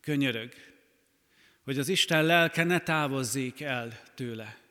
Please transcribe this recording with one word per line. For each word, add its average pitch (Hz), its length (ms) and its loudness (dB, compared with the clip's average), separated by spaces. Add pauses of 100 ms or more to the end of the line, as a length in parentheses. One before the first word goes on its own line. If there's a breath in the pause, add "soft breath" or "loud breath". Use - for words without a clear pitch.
könyörög, 127 520 -2 (1080 soft breath)
hogy 135 160 -4
az 135 80 -4
Isten 165 380 4
lelke 165 380 4
ne 175 160 2
távozzék 135 840 -2
el 120 400 -8 (140)
tőle. 113 420 -10 (140)